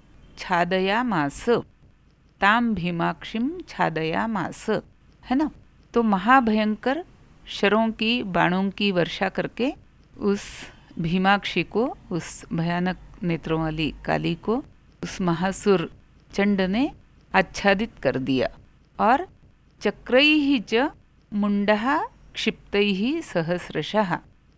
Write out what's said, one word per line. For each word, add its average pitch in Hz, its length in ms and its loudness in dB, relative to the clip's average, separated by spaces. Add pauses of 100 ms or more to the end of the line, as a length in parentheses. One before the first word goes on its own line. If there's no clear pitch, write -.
(380)
छादयामास, 185 1080 0 (960)
ताम 220 340 4
भीमाक्षिम 175 920 -4
छादयामास, 170 960 -2 (580)
है 254 120 0
ना? 302 140 0 (440)
तो 233 80 4
महाभयंकर 214 1040 2 (420)
शरों 220 440 2
की, 226 320 -2
बाणों 180 480 0
की 202 220 0
वर्षा 185 360 -2
करके 226 440 -4 (460)
उस 202 240 -2 (560)
भीमाक्षी 185 640 0
को, 254 340 -2 (140)
उस - 420 -6
भयानक 175 440 -2 (260)
नेत्रों 160 380 -2
वाली 156 340 -2 (100)
काली 156 300 0
को, 226 300 -4 (380)
उस - 180 -8
महासुर 185 720 0 (400)
चंड 196 280 2
ने 214 320 0 (420)
आच्छादित 196 580 0 (100)
कर 131 140 0
दिया। 131 320 0 (520)
और 269 280 2 (520)
चक्रैः 277 880 2
च 254 220 2 (420)
मुंडः 208 680 2 (320)
क्षिप्तैः 208 840 0
सहस्रशः, 175 1000 -2 (400)